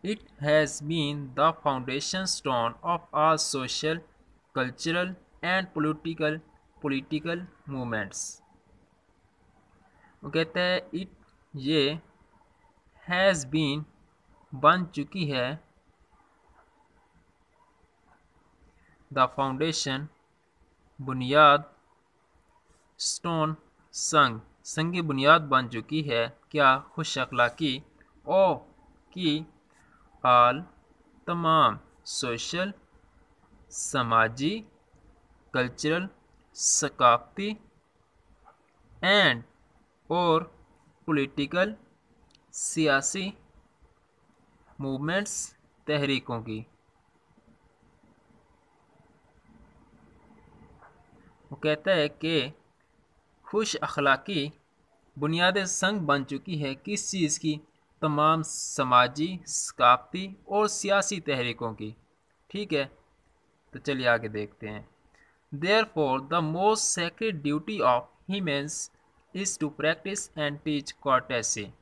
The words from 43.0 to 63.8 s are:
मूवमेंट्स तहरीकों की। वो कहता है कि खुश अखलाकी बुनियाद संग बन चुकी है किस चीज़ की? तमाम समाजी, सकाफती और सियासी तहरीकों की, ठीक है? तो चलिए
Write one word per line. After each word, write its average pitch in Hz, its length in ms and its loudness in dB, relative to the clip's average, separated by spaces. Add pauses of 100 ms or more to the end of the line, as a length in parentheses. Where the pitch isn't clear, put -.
मूवमेंट्स 147 580 -4 (500)
तहरीकों 139 540 -2
की। 113 180 -8 (4000)
वो 139 40 -16
कहता 151 380 -2
है 151 160 2
कि 151 440 -2 (920)
खुश 208 300 -2
अखलाकी 143 760 -2 (640)
बुनियाद 170 480 2
संग 190 420 -2
बन 143 160 2
चुकी 147 340 -8
है 139 180 -4
किस 202 340 -8
चीज़ 165 300 -2
की? 151 200 -4 (420)
तमाम 156 420 2
समाजी, 139 1040 0
सकाफती 180 880 2 (140)
और 208 200 2
सियासी 196 520 0
तहरीकों 120 520 -4
की, 107 220 -12 (540)
ठीक 196 240 -6
है? 139 120 -2 (880)
तो 135 60 -12
चलिए 131 280 -2